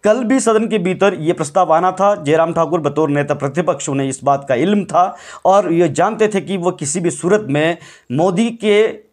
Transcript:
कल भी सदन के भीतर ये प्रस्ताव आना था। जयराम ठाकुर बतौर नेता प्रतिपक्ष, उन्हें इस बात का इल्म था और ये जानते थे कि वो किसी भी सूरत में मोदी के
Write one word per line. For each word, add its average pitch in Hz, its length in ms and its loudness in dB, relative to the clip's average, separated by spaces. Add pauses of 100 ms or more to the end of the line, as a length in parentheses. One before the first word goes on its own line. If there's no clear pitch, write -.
कल 226 200 2
भी 262 160 2
सदन 226 280 2
के 214 100 -2
भीतर 185 360 0
ये 160 200 -2
प्रस्ताव 165 400 0
आना 180 180 2
था। 190 320 0
जयराम 160 300 2
ठाकुर 165 260 0
बतौर 147 300 0
नेता 143 240 -2
प्रतिपक्ष, 143 560 -4
उन्हें 135 180 -2
इस 131 160 -8
बात 139 260 0
का 127 60 2
इल्म 190 300 0
था 180 300 0 (300)
और 190 280 4
ये 170 160 2
जानते 202 380 0
थे 196 140 -2
कि 175 160 -6
वो 175 140 -2
किसी 170 280 -6
भी 165 120 -2
सूरत 196 380 -2
में 156 280 0 (340)
मोदी 185 380 0
के 214 500 0 (140)